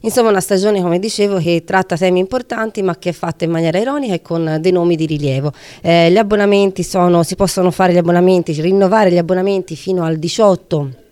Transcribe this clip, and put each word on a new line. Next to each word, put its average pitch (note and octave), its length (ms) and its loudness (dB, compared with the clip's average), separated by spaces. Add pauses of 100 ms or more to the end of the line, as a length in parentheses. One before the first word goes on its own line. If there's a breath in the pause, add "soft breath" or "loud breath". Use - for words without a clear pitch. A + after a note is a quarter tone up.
Insomma, A3+ 300 0
una F#3+ 100 2
stagione, G3+ 400 0
come F3 180 0
dicevo, G3+ 380 -2
che E3+ 260 0
tratta F#3 320 -2
temi F3+ 260 2
importanti, A3+ 600 -6
ma F3+ 160 -2
che - 140 -6
è - 20 -6
fatta E3 320 -4
in D#3+ 60 -2
maniera E3 280 0
ironica C4 360 -2
e E3 80 -4
con E3 380 -2
dei F3+ 120 2
nomi F3 240 2
di D#3 80 -2
rilievo. C#3+ 480 -2 (300 loud breath)
Eh, E3+ 280 4
gli F3+ 60 2
abbonamenti G3+ 680 0
sono, F3 400 0
si F3 140 -6
possono F#3 340 0
fare F3+ 220 0
gli F3 60 4
abbonamenti, F3 640 2
rinnovare G3 500 2
gli F3 60 2
abbonamenti F#3 580 -2
fino F#3 280 -4
al D#3+ 120 -2
diciotto D#3+ 760 0 (180)